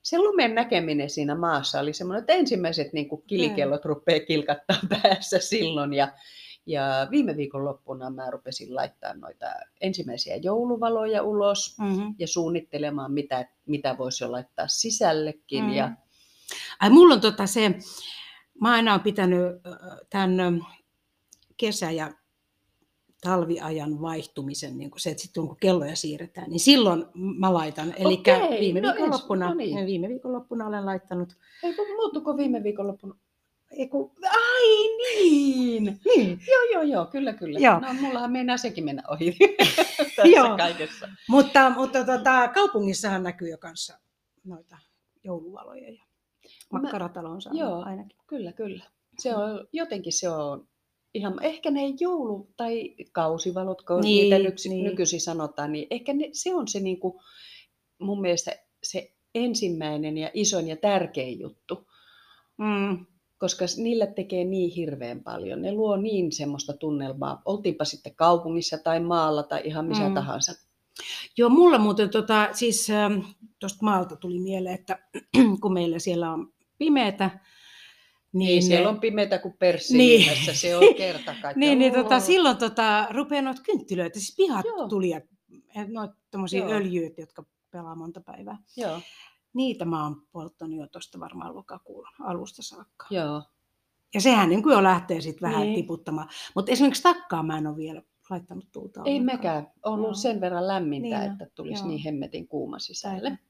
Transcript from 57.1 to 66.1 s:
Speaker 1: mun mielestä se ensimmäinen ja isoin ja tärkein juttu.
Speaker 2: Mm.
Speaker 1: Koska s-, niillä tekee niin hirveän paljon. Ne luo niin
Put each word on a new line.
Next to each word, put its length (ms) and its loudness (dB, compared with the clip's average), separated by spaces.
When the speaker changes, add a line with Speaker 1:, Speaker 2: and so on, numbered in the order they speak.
Speaker 1:
mun 220 -6
mielestä 300 -2
se 280 -10
ensimmäinen 840 -4
ja 160 -6
isoin 340 -2
ja 80 -6
tärkein 640 -2
juttu. 480 -14
Speaker 2:
Mm. 480 -2
Speaker 1:
Koska 300 -4
s-, 100 -8
niillä 300 0
tekee 360 -6
niin 280 -2
hirveän 520 -8
paljon. 380 -10
Ne 100 -4
luo 260 0
niin 340 -2